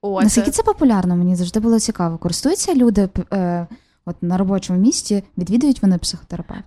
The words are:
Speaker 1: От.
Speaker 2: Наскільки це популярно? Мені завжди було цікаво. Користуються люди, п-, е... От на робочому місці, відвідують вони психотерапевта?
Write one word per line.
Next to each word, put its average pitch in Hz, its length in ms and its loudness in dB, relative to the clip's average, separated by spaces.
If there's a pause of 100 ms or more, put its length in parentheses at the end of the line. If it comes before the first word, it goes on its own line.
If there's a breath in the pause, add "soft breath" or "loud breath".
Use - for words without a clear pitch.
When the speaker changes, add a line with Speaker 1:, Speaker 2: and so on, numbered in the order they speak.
Speaker 1:
От. 196 200 0
Speaker 2:
Наскільки 220 280 2
це 440 120 -2
популярно? 208 540 2
Мені 180 200 2
завжди 180 240 -2
було 226 200 2
цікаво. 170 380 -4
Користуються 302 560 -2
люди, 226 320 4
п-, 185 260 -4
е... 175 340 -2 (440 loud breath)
От - 120 -10
на 180 160 -2
робочому 190 420 0
місці, 202 420 0 (160)
відвідують 240 440 0
вони 185 160 4
психотерапевта? - 680 -10